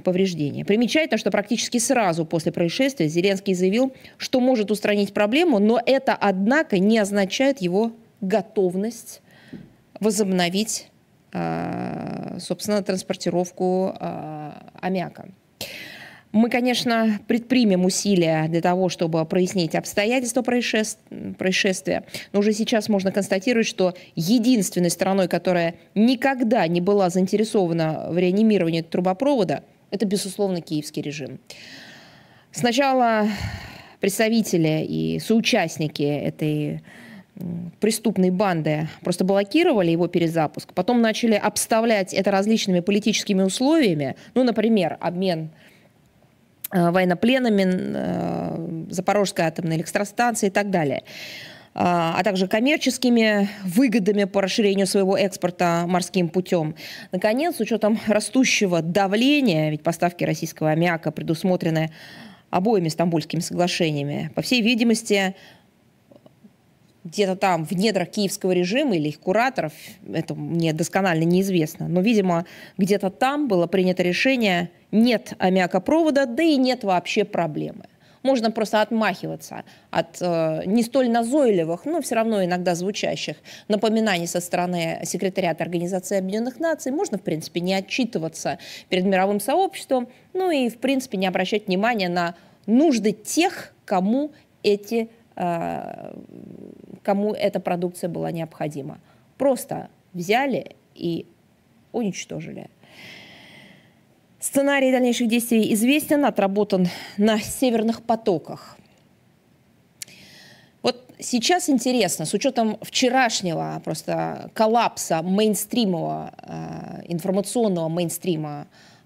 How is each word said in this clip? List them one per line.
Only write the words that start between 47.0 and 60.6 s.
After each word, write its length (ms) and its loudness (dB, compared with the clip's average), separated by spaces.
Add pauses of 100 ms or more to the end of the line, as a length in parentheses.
э, 1300 -4
Запорожской 540 0
атомной 320 -2
электростанции 680 -2
и 40 -2
так 180 0
далее, 320 0 (720)
а, 420 0
а 80 0
также 240 0
коммерческими 1040 2 (160)
выгодами 600 2
по 160 -2
расширению 440 2
своего 320 2
экспорта 680 0
морским 420 0
путем. 460 0 (360)
Наконец, 440 0
с 40 -4
учетом 460 0
растущего 800 2
давления, 880 2
ведь 100 -4
поставки 440 -2
российского 440 -2